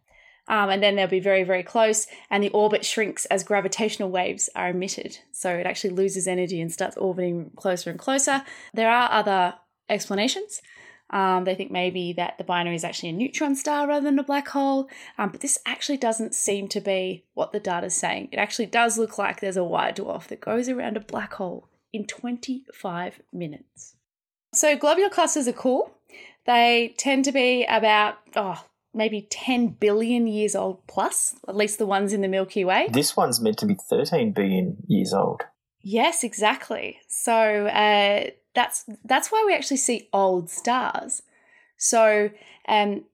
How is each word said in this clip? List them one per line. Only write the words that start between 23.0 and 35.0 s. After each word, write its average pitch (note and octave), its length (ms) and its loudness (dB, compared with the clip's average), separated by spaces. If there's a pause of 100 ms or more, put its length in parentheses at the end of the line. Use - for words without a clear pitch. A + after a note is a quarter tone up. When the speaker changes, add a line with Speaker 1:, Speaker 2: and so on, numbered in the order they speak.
Speaker 1:
minutes. - 640 -12 (580)
So D4+ 240 4
globular E4 340 4
clusters D4+ 360 2
are A#3+ 60 0
cool. C4 400 0 (520)
They A#3+ 540 4
tend C4+ 280 2
to C#4+ 60 0
be B3+ 360 4
about, G#3+ 480 4 (180)
oh, F#3+ 300 -2 (280)
maybe G#3+ 380 -2
ten B3 380 0
billion A3+ 600 2
years G#3+ 280 0
old F#3+ 320 -4
plus, - 480 -2 (120)
at F#3+ 80 -6
least G#3 220 0
the G#3+ 80 0
ones G3 260 2
in G#3 80 0
the G3 80 0
Milky F#3+ 360 0
Way. G3+ 280 2
Speaker 2:
This C#3+ 240 2
one's D3+ 240 2
meant G#2+ 180 2
to G#2+ 80 -2
be G2+ 100 2 (120)
thirteen G#2+ 440 2
billion F#2+ 440 0 (120)
years F#2+ 240 2